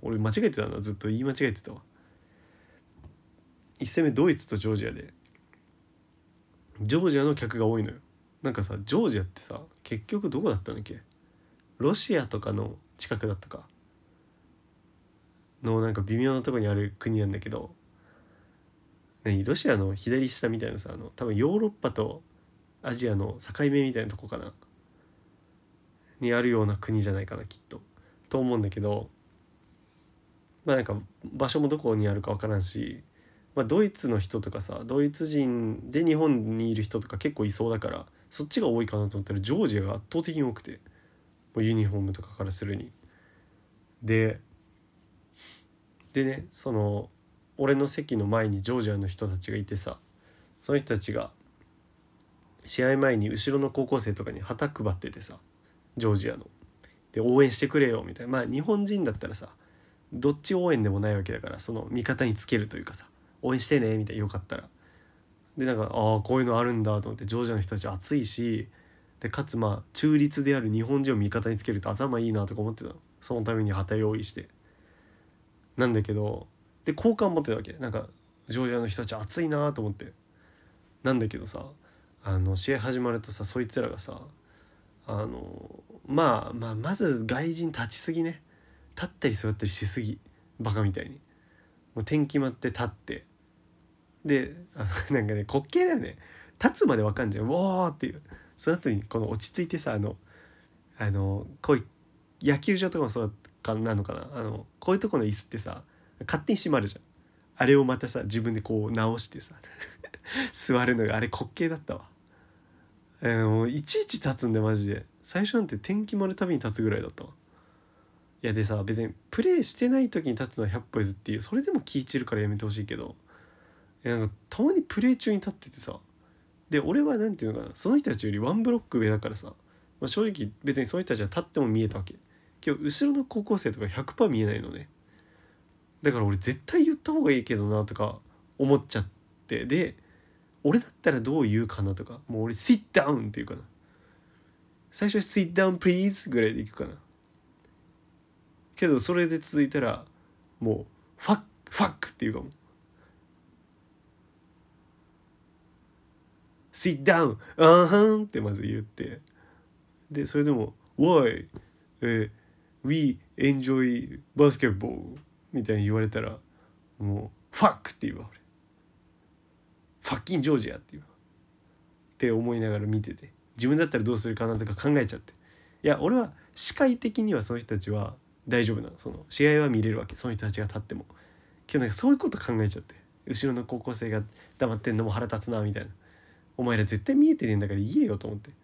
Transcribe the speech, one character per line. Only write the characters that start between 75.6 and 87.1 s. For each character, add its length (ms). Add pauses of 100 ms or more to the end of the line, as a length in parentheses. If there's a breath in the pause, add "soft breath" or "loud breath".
な 120
ん 40
だ 100
け 120
ど、 340 (380)
で、 80
好 220
感 180
持 80
っ 20
て 80
た 60
わ 60
け。 100
な 160
ん 20
か、 160 (400)
ジ 100
ョ 80
ー 40
ジ 60
ア 40
の 80
人 140
た 40
ち 80
熱 280
い 80
な 240
と 80
思 100
っ 20
て。 200 (920 soft breath)
な 100
ん 60
だ 80
け 100
ど 80
さ、 200 (580 soft breath)
あ 160
の、 160
試 200
合 40
始 200
ま 120
る 80
と 120
さ、 140
そ 160
い 60
つ 140
ら 80
が 100
さ、 220 (840 soft breath)
あ 200
の、 580 (240)
ま 420
あ、 40
ま 180
あ、 40
ま 200
ず 300